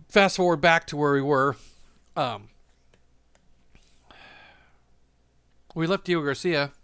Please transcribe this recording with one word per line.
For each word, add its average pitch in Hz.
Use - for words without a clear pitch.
fast 196
forward 175
back 165
to 147
where 147
we 139
were. 139
Um, 113
we 165
left 185
Diego 170
Garcia. 143